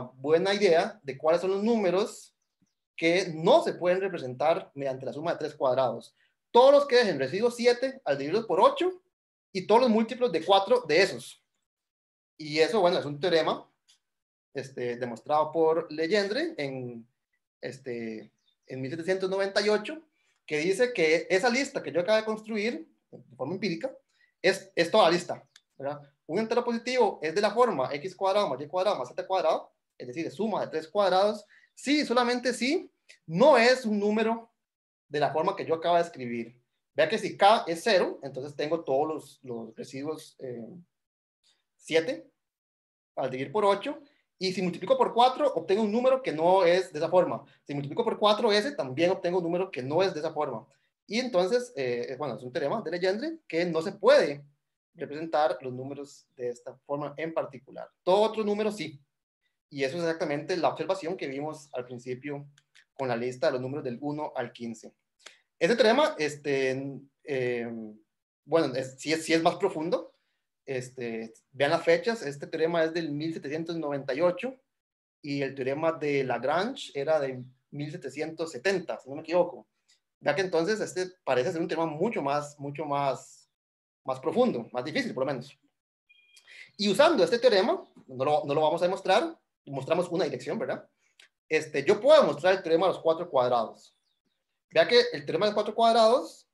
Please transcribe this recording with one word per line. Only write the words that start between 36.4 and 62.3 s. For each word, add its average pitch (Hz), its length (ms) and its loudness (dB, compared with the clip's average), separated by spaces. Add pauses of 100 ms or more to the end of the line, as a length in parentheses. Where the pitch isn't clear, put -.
Vea 151 140 2
que 214 80 -2
si - 180 -4
K 214 320 6
es 165 160 -4
cero, 185 400 2
entonces 139 320 -10
tengo 160 300 -4
todos 147 240 0
los, 151 340 -10
los 113 320 -12
residuos, 147 640 -12
eh, 120 280 -12 (1080)
siete 165 540 -2 (840)
al 135 140 -4
dividir 131 200 -8
por 208 140 -2
ocho, 202 340 0 (420)
Y 185 120 -2
si 190 100 -4
multiplico 185 340 0
por 247 160 4
cuatro, 254 420 4
obtengo 190 280 0
un 208 80 0
número 262 320 2
que 160 100 -4
no 175 320 4
es 180 280 2
de 151 80 -6
esa 160 80 -2
forma. 160 360 2 (220)
Si 147 80 -8
multiplico 143 300 -4
por 208 140 -2
cuatro 214 340 4
S, 208 240 2
también 143 340 0
obtengo 185 280 -2
un 170 60 -4
número 180 260 -2
que 131 120 -8
no 151 200 0
es 185 120 0
de 151 60 -8
esa 156 120 -6
forma. 135 320 -6 (440)
Y 214 100 -4
entonces, 240 560 0
eh, 123 440 -4
bueno, 131 180 -6
es 117 60 -14
un 123 100 -14
teorema 160 300 -2
de 156 80 -8
Legendre 202 480 -2 (100)
que 165 160 0
no 160 180 -2
se 196 100 -4
puede 190 520 4 (500)
representar 156 640 -2
los 131 120 -10
números 139 540 -14 (100)
de 120 140 -6
esta 131 260 -14 (100)
forma 143 300 -6
en 160 180 -8
particular. 117 540 -10 (160)
Todo 190 180 6
otro 214 220 0
número 208 260 0
sí. - 300 -10 (680)
Y 139 120 -6
eso 135 140 -2
es 170 80 -4
exactamente 165 520 -2
la 151 120 2
observación 160 480 -4
que 170 100 -8
vimos 147 460 -10
al 127 120 -8
principio 131 640 -10 (480)